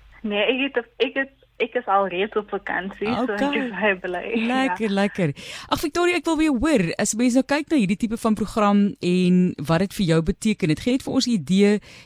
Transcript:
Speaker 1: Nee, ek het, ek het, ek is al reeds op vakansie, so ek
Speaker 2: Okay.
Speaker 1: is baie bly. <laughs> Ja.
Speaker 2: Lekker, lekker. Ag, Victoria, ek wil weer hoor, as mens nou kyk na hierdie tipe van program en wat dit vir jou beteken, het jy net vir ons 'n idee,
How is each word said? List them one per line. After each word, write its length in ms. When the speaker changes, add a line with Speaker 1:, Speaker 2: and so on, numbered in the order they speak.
Speaker 1:
Nee, 160
ek 360
het, 100
ek 160
het, 160
ek 160
is 100
al 220
reeds 280
op 140
vakansie, 560
so 160
ek 80
Speaker 2:
Okay. 240
Speaker 1:
is 60
baie 240
bly. 380
<laughs> 20
Ja. 120
Speaker 2:
Lekker, 240
lekker. 440
Ag, 100
Victoria, 360
ek 100
wil 120
weer 120
hoor, 380
as 180
mens 200
nou 80
kyk 260
na 80
hierdie 200
tipe 200
van 160
program 680
en 540
wat 120
dit 140
vir 140
jou 160
beteken, 460
het 140
jy 100
net 100
vir 100
ons 140
'n 40
idee, 480